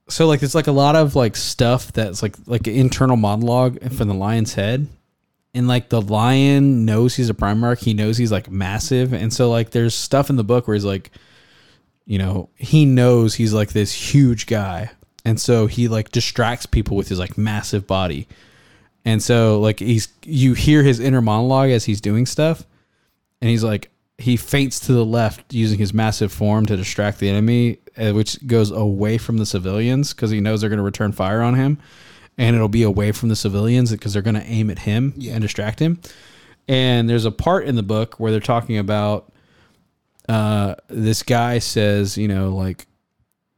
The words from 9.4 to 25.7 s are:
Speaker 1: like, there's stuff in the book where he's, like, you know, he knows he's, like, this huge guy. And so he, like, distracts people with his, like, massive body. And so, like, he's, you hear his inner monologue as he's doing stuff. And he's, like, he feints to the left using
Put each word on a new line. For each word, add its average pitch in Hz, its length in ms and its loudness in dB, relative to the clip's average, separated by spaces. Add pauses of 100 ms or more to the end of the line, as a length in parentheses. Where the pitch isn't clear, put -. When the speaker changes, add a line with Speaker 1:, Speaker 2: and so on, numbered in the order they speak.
Speaker 1:
like, 117 200 0
there's 117 240 0
stuff - 360 -2
in 143 60 0
the 117 80 0
book 120 240 0
where 107 60 0
he's, 101 120 0
like, 98 260 -6 (960)
you 101 120 -4
know, 95 380 -4
he 151 300 4
knows 123 500 4
he's, 110 180 0
like, 107 180 0
this 104 220 0
huge 127 540 2
guy. 98 420 -4 (360)
And 110 140 0
so 113 280 2
he, 120 200 -2
like, 110 240 -4
distracts 117 540 -2
people 104 320 -2
with 98 100 -2
his, 92 120 -4
like, 90 180 -8
massive 104 500 -4
body. 92 400 -4 (800)
And 110 160 2
so, 113 400 2
like, 107 180 0
he's, 107 280 0 (180)
you 135 280 2
hear 151 300 4
his 131 160 4
inner 131 220 2
monologue 127 480 2
as 120 160 2
he's 104 160 -2
doing 107 240 0
stuff. 156 400 -2 (760)
And 113 80 2
he's, 113 140 2
like, 107 260 -4 (280)
he 120 200 0
feints 139 440 -2
to - 120 0
the 117 120 4
left 113 480 -2
using 110 260 0